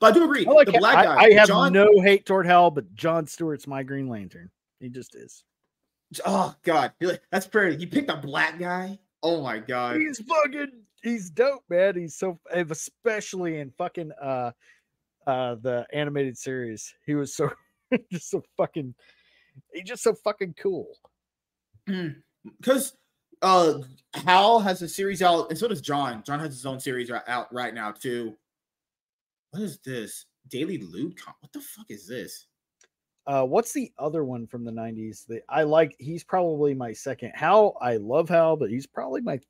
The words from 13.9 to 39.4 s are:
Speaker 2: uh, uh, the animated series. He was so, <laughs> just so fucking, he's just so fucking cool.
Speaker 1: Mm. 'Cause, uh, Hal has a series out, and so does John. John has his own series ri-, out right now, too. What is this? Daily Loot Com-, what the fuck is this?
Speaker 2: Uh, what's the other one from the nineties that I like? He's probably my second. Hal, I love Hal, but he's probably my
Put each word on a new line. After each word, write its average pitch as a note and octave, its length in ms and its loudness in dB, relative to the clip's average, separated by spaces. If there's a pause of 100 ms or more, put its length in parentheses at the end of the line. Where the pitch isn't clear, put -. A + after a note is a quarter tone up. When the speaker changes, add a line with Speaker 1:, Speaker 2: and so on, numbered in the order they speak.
Speaker 2:
uh, B2+ 300 -4 (720)
uh, B2+ 300 -2
the A#2+ 360 -4
animated C#3+ 460 -4
series. B2 560 -8 (120)
He D3+ 100 -2
was C#3+ 180 -4
so, C#3+ 160 -2 (400)
<laughs> - 220 -4
just - 180 -12
so F3+ 140 -6 (120)
fucking, C#3+ 380 -6 (800)
he's F3+ 120 -14
just A#3 200 -14
so A3+ 100 2
fucking G3 460 -6
cool. F#3 260 -6 (1000)
Speaker 1:
Mm. F3+ 340 -8 (400)
'Cause, C4 340 -2 (460)
uh, E3+ 380 4 (340)
Hal G3+ 460 4
has F#3 220 -2
a E3 60 -8
series G3 340 -4
out, E3+ 280 2
and D#3 80 -6
so G3+ 100 -2
does F#3 140 -4
John. C3+ 420 -4
John D3 160 -6
has D#3 140 -8
his B2+ 120 -16
own C3 140 -8
series B2 300 -6
ri-, A#2 160 -8
out A#2+ 260 -6
right A#2+ 220 -8
now, A2 160 -8
too. A#2+ 460 -8 (1120)
What G3+ 120 -10
is F3+ 180 -10
this? A#2 460 -12 (220)
Daily D#3 300 -8
Loot G2+ 440 -12
Com-, - 180 -20
what - 120 -20
the C#4+ 80 -16
fuck A3 300 -20
is G#2 160 -18
this? F#2+ 400 -16 (800)
Speaker 2:
Uh, C#3 180 0
what's F3 280 -2
the C4+ 260 -8
other D3+ 260 -4
one B2 220 -8
from A#2+ 180 -14
the A#2 80 -10
nineties A2 560 -12
that A2+ 200 -12
I C#3+ 160 -2
like? D3+ 340 2
He's D#3 260 -12
probably D#3 500 0
my B2 180 -8
second. B2 420 -10
Hal, F#3+ 480 4
I B2 140 0
love B2+ 340 0
Hal, E3 260 4
but B2 140 -4
he's B2 160 -6
probably - 360 -8
my D#3 160 -4 (100)